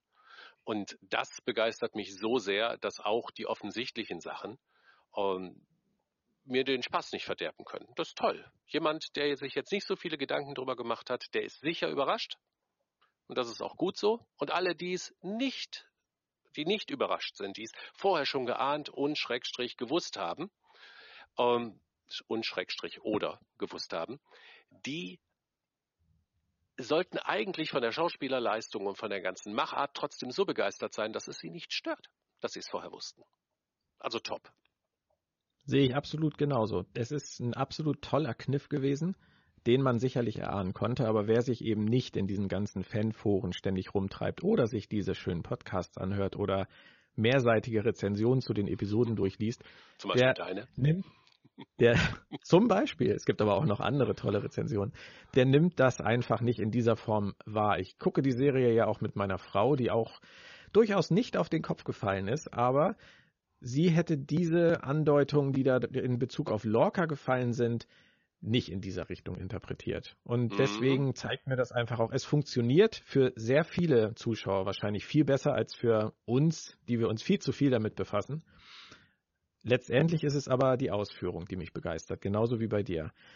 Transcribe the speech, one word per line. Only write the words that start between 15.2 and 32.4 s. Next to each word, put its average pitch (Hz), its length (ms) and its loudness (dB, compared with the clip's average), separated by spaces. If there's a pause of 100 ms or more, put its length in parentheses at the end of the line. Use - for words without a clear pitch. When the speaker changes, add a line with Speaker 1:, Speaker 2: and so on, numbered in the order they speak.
Speaker 1:
nicht, - 720 -6 (640)
die 147 100 -6
nicht 196 280 -2
überrascht 98 420 -4
sind, 98 220 -8
die 107 80 -10
es 113 80 -14 (200)
vorher 175 320 0
schon 127 220 -2
geahnt 143 420 -2
und 143 300 -2
Schrägstrich - 580 -6
gewusst 139 400 -4
haben, 101 320 -6 (920)
ähm, 120 400 2 (480)
und 113 180 -2
Schrägstrich - 560 -8
oder 92 380 -2 (180)
gewusst - 340 -8
haben, 90 280 -4 (640)
die 180 320 -8 (1600)
sollten 147 400 0
eigentlich 175 520 -4
von 139 120 0
der 113 100 0
Schauspielerleistung 117 920 -2
und 98 100 -4
von 110 140 -8
der 101 100 -4
ganzen 92 320 -8
Machart 143 420 -2
trotzdem - 360 -8
so 190 160 0
begeistert 104 480 -4
sein, 107 180 -4
dass - 160 -8
es - 100 -12
sie 165 120 -12
nicht 165 240 -10
stört, - 340 -6 (320)